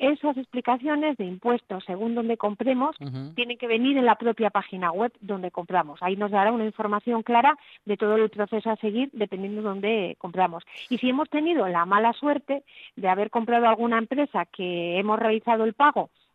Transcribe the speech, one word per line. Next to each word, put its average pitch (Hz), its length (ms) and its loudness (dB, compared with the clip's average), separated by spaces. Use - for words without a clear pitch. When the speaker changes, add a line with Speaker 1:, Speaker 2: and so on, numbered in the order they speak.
Speaker 1:
esas 285 360 0
explicaciones 262 800 -2
de 196 100 -4
impuestos 190 580 -4
según 220 320 -4
donde 233 200 -2
compremos 247 640 -2
Speaker 2:
Ujú. 139 360 -10
Speaker 1:
tienen 240 220 -4
que 240 120 -6
venir 247 280 2
en 254 80 4
la 220 120 6
propia 226 340 0
página 185 400 -2
web 220 300 -2
donde 190 320 -8
compramos. 170 500 -4
Ahí 185 140 -2
nos 202 160 -4
dará 208 180 4
una 233 140 0
información 214 580 -2
clara 247 340 4
de 208 120 -2
todo 214 200 2
el 220 140 4
proceso 208 400 -2
a 214 60 0
seguir 226 360 -2
dependiendo 202 500 -6
de 214 60 -4
dónde 196 500 -2
compramos. 175 460 -4
Y 240 80 0
si 254 100 0
hemos 277 220 0
tenido 302 380 0
la 175 180 2
mala 214 280 4
suerte 277 500 -2
de 196 120 -4
haber 190 220 0
comprado 233 380 2
alguna 226 300 2
empresa 226 480 -2
que 175 520 -4
hemos 214 220 0
realizado 220 420 2
el 220 120 0
pago 277 360 2